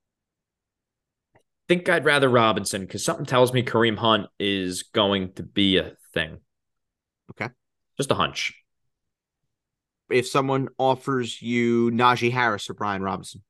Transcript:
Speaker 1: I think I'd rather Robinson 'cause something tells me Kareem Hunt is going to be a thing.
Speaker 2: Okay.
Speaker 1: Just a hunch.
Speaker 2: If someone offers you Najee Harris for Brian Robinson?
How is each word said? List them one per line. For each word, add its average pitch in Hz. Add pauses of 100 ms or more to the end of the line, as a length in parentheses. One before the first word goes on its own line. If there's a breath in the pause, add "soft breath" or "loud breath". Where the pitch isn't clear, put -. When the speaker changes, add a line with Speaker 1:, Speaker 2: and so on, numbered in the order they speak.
(1400)
Speaker 1:
I - (280)
think 175
I'd 165
rather 143
Robinson 107
'cause -
something 160
tells 127
me 127
Kareem 113
Hunt 107 (120)
is 95
going 98
to 90
be 95
a - (180)
thing. 78 (920)
Speaker 2:
Okay. 110 (480)
Speaker 1:
Just 135
a 110
hunch. - (1500)
Speaker 2:
If 123
someone 135 (100)
offers 127
you 117
Najee 123
Harris 120
for 104
Brian 98
Robinson? 95